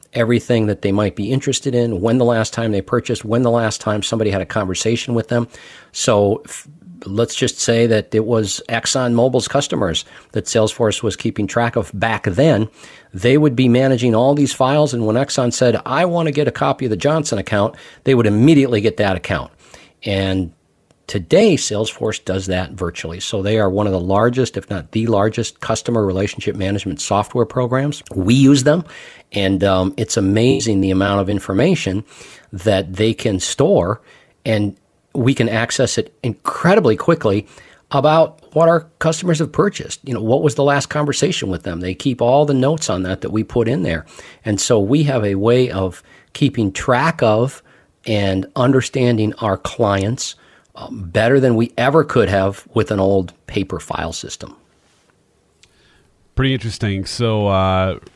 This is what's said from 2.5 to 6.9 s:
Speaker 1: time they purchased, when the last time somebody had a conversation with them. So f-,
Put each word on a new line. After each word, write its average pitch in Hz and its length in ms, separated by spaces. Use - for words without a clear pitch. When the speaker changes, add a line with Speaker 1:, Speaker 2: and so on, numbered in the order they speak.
Speaker 1:
time 113 200
they 98 100
purchased, - 420
when 113 180
the 120 80
last 113 300
time 104 220
somebody 107 280
had 98 100
a 92 40
conversation 110 680
with 113 140
them. 120 180
So 104 540
f-, - 200